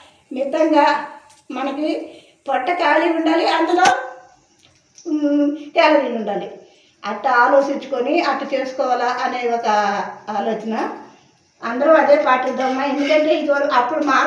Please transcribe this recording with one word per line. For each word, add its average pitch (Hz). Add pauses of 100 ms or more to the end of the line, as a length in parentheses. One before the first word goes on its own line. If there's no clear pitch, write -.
(300)
మితంగా 294 (640)
మనకి 277 (540)
పొట్ట 254 (140)
ఖాళీ 320
ఉండాలి, 320
అందులో, 349 (1200)
ఉమ్, 294 (280)
క్యాలరీలు 285
ఉండాలి. 202 (540)
అట్ట 214 (180)
ఆలోచించుకొని 269
అట్ట 285 (120)
చేసుకోవాలా 254 (120)
అనే 247 (140)
ఒక 233 (640)
ఆలోచన. 220 (880)
అందరూ 254 (100)
అదే 285
పాటిద్దామా. 262
ఎందుకంటే 294
ఇదివరకు 285
అప్పుడు 294
మా 262